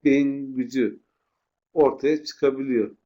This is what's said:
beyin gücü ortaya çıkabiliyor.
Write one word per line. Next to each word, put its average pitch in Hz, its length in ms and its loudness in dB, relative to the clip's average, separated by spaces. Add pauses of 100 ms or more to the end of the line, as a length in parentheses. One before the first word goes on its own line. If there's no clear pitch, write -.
beyin 139 520 0
gücü 123 440 -4 (720)
ortaya 151 500 2
çıkabiliyor. 131 680 -2 (140)